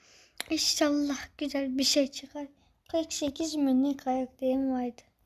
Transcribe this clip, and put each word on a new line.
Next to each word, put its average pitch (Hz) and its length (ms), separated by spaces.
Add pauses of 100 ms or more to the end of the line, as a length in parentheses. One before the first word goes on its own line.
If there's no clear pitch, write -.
(500)
İnşallah 294 680 (200)
güzel 277 400
bir 277 60
şey 277 260
çıkar. 285 360 (440)
Kırk 320 220
sekiz 302 420
mi 269 280
ne 277 140
karakterim 262 760
vardı? 247 320 (240)